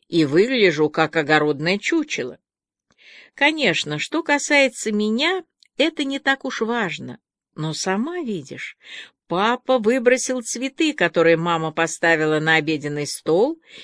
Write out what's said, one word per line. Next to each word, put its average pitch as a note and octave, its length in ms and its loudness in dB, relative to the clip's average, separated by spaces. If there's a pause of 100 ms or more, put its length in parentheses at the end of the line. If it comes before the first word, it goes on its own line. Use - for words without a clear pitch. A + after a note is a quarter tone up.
И E3 160 2
выгляжу, E3 640 4
как D#3 260 0
огородное D3+ 640 0
чучело». - 600 -4 (960)
Конечно, B3+ 640 0
что D#4+ 240 -4
касается C#4 680 0
меня, B3 520 0 (320)
это D#4 280 0
не C4+ 140 -4
так C4+ 260 -2
уж - 160 -6
важно. F3+ 580 -6 (360)
Но D#3 180 -6
сама A3+ 480 -4
видишь, E3+ 560 -10 (520)
папа A#3 500 0
выбросил B3 640 2
цветы, C4+ 500 -2
которые E3 440 4
мама D#3+ 360 -2
поставила D#3+ 640 0
на D#3+ 180 2
обеденный D3 500 -2
стол, A#3+ 520 0 (260)